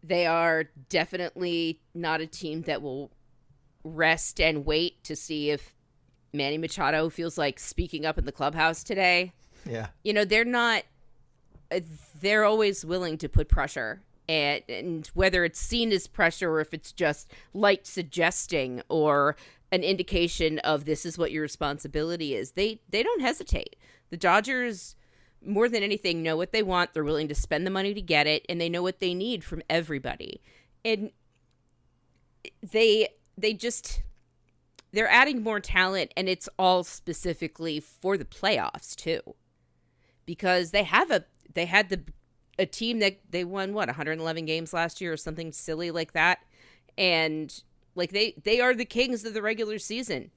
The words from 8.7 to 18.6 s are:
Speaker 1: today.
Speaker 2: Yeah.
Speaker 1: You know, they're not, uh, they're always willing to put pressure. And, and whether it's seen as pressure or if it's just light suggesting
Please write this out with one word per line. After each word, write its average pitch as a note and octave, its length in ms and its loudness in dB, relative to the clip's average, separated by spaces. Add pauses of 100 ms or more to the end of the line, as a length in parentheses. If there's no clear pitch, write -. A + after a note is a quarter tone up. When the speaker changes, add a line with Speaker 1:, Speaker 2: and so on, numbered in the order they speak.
Speaker 1:
today. F3+ 480 2 (320)
Speaker 2:
Yeah. A2+ 240 -6 (160)
Speaker 1:
You G#3 100 0
know, G#3 120 4
they're G#3+ 180 4
not, A#3 400 2 (880)
uh, F#3 100 -2 (380)
they're G#3 240 4
always G#3 400 4
willing E3 360 -2
to D3 100 -4
put D3+ 180 4
pressure. C3+ 540 0 (260)
And, D3 400 0
and D#3 460 -6
whether F3+ 320 4
it's E3 140 -4
seen A#3 320 0
as F#3 160 0
pressure E3+ 420 0
or D#3+ 120 2
if D#3 120 -6
it's - 180 -12
just - 400 0 (220)
light G3+ 320 2
suggesting E3 1040 -2